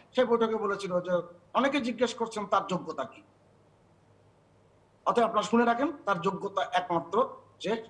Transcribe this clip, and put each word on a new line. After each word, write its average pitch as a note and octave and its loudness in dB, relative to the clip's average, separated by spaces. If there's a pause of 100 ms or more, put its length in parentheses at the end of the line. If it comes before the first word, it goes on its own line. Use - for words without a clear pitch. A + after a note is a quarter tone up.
(140)
সেই B3+ 4
বৈঠকে A3+ 2
বলেছিল G3 -2
যে F3+ -4 (420)
অনেকে C#4 2
জিজ্ঞেস A#3+ -2
করছেন G#3+ -6
তার G3 0
যোগ্যতা D#3+ -4
কি, - -18 (1800)
অতএব A3 4
আপনারা G#3+ 0
শুনে A#3 4
রাখেন, B3+ 2 (120)
তার F#3+ 0
যোগ্যতা F#3 -2 (100)
একমাত্র F3+ 2 (320)
যে A3 -4